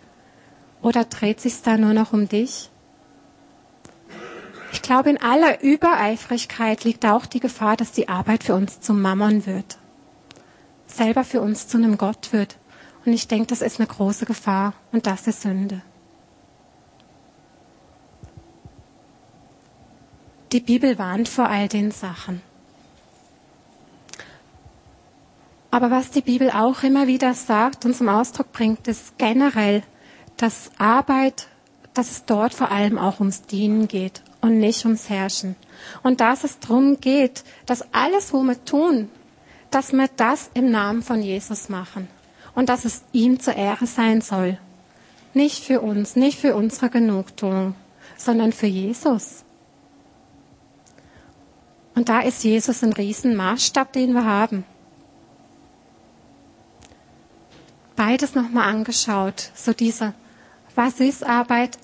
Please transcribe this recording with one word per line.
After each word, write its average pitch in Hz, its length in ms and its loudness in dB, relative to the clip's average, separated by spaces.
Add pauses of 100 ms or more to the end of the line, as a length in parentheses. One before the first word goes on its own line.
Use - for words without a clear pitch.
(800)
Oder 233 220 2
dreht 220 380 -4
sich's - 200 -4
da 220 160 2
nur 214 160 4
noch 220 200 0
um 208 140 2
dich? 226 420 -4 (2000)
Ich - 80 -10
glaube, 262 280 2
in 285 120 2
aller 285 420 4
Übereifrigkeit 233 1200 0
liegt 226 220 0
auch 220 200 4
die - 140 -6
Gefahr, 220 380 0
dass - 160 -6
die - 160 -2
Arbeit 190 340 0
für 180 120 0
uns 190 260 -2
zum 202 200 0
Mammon 196 440 2
wird. 190 320 -8 (1120)
Selber 233 360 0
für 247 180 -2
uns 208 260 -4
zu 240 100 0
einem 220 200 4
Gott - 360 -4
wird. 202 240 -2 (480)
Und 233 80 2
ich 226 140 -2
denke, 220 200 -2
das 240 140 -4
ist - 180 -4
eine 220 80 0
große - 380 -4
Gefahr 202 480 -2 (180)
und 226 160 -2
das 190 200 -4
ist 220 140 -4
Sünde. 196 400 -4 (4000)
Die 247 80 2
Bibel 247 380 2
warnt 196 320 -4
vor 240 200 0
all 202 180 0
den 208 240 -2
Sachen. 180 500 -10 (3250)
Aber 240 180 2
was 254 220 0
die 269 100 0
Bibel 254 300 2
auch 240 320 0
immer 269 240 4
wieder 254 260 2
sagt 240 520 0
und 240 100 2
zum 233 120 0
Ausdruck 226 440 0
bringt, 220 360 -2
ist - 300 -6
generell, 220 640 2 (560)
dass - 400 -2
Arbeit, 269 720 2 (480)
dass 247 160 -2
es - 140 -14
dort 220 280 0
vor 247 180 -2
allem 202 280 0
auch 190 200 0
ums 196 240 -2
Dienen 214 440 0
geht 190 340 -6 (200)
und 226 180 4
nicht 214 260 2
ums 226 240 0
Herrschen. 196 460 -4 (480)
Und 254 180 2
dass 240 220 2
es - 160 -8
drum 269 400 2
geht, 262 440 0 (220)
dass - 280 -4
alles, 349 400 0
wo 262 100 2
wir 247 220 0
tun, 285 440 0 (600)
dass 269 220 0
wir 269 140 4 (100)
das 247 360 0
im 254 160 2
Namen 214 320 0
von 226 220 -2
Jesus 202 460 -8
machen 185 380 -10 (460)
und 247 160 0
dass 240 160 -2
es - 160 -8 (100)
ihm 254 280 4
zur - 160 -2
Ehre 214 320 -2
sein 226 340 2
soll. 185 380 -2 (720)
Nicht 285 300 2
für 262 180 0
uns, 208 340 -2
nicht 269 220 4
für 277 180 2
unsere 220 360 0
Genugtuung, 190 840 0 (440)
sondern 226 340 2
für 220 160 -2
Jesus. 202 760 -2 (2500)
Und 240 140 2
da 233 120 4
ist 240 220 -2
Jesus 226 400 0
ein 214 100 2
Riesenmaßstab, 214 1000 -2
den 254 200 0
wir 240 120 2
haben. 208 400 0 (3250)
Beides 247 380 0
noch 240 160 -2
mal 226 180 2
angeschaut, 214 840 -2
so - 180 -2
diese, 220 420 -2 (640)
was 247 240 0
ist 269 240 0
Arbeit, 240 600 0